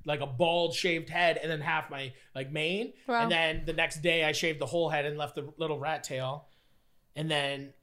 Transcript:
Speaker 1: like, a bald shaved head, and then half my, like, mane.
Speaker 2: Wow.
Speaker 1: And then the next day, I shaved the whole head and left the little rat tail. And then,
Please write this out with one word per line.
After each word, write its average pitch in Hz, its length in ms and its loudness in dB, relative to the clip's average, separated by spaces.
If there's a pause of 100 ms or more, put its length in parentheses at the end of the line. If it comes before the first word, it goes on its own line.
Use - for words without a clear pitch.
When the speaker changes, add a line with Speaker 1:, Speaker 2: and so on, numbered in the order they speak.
Speaker 1:
like, 147 160 0
a 143 60 -4
bald 170 480 2
shaved 165 340 0
head, 165 320 4
and 156 80 -4
then 156 100 -2
half 156 300 0
my, 135 220 -6 (240)
like, 135 160 -6
mane. 175 420 -2 (140)
Speaker 2:
Wow. 233 160 2
Speaker 1:
And 175 80 2
then 160 340 2
the 160 80 -2
next 165 300 0
day, 165 220 4
I 156 80 4
shaved 156 260 0
the 143 80 -2
whole 165 220 2
head 151 160 0
and 147 120 -4
left 147 180 -4
the 143 220 -6
little 156 220 -2
rat 151 240 -4
tail. 131 420 -6 (720)
And 156 160 -2
then, 139 520 -2